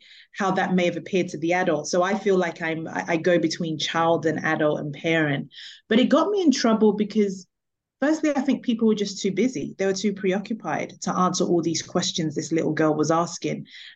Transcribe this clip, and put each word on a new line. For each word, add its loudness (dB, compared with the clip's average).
how 0
that 0
may 4
have 0
appeared -2
to -10
the -2
adult. 0
So 0
I 0
feel 2
like -2
I'm, -6
I, -6
I 0
go 4
between -2
child 0
and -2
adult 0
and -8
parent. 0
But 4
it 4
got 4
me 0
in 4
trouble 4
because 0
firstly, 2
I -2
think 0
people 0
were 4
just -4
too 0
busy. -2
They 0
were 2
too -2
preoccupied -4
to -2
answer 2
all 2
these -2
questions -2
this -6
little 0
girl 2
was 0
asking. -2